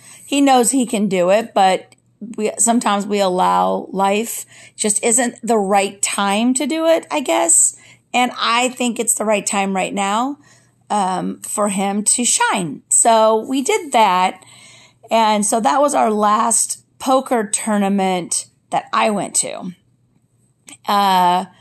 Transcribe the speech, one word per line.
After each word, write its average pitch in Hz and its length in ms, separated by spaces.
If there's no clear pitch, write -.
He 285 160
knows 254 280
he 262 140
can 196 240
do 180 220
it, 226 240
but 190 400
we, 214 220
sometimes 226 480
we 208 140
allow 185 680
life 196 540
just - 260
isn't 240 400
the 226 140
right 196 460
time 208 500
to 294 140
do 320 180
it, 330 260
I 302 100
guess. 339 540
And 247 240
I 240 320
think 240 320
it's 220 140
the 214 100
right 208 220
time 196 280
right 180 200
now, 214 420
um, 185 500
for 208 300
him 196 340
to - 220
shine. 233 640
So 220 580
we 269 140
did 330 300
that. 190 520
And 214 360
so 233 120
that 269 220
was 285 140
our 240 160
last 214 720
poker 262 500
tournament 196 1000
that - 240
I 226 160
went 196 280
to. - 360
Uh, 190 600